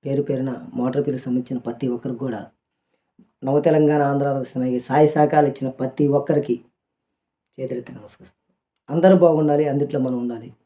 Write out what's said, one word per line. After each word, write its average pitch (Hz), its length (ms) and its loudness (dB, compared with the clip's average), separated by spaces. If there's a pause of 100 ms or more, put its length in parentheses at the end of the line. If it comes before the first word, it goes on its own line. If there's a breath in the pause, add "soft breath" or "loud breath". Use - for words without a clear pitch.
పేరు 139 220 -2
పేరున 135 240 -4 (220)
మోటార్ 127 320 -2
పిల్లకి 131 200 -4
సంబంధించిన 123 420 -4
ప్రతి 120 280 -6
ఒక్కరికి 120 300 -8
కూడా 110 160 -6 (1040)
నవ 135 100 0 (120)
తెలంగాణ 151 420 4
ఆంధ్ర 139 200 0
రదసిన 127 460 -4
ఈ 123 140 -2
సాయి 147 240 4
సహకారాలు 147 380 4
ఇచ్చిన 135 280 -6
ప్రతి 135 280 0 (120)
ఒక్కరికి 143 380 -2 (1000)
చేతులెత్తి 131 380 -10
నమస్కరిస్తాను. - 520 -20 (420)
అందరూ 175 340 6
బాగుండాలి, 151 480 4
అందుట్లో 143 340 -2
మనం 127 180 -4
ఉండాలి. 120 280 -10 (140)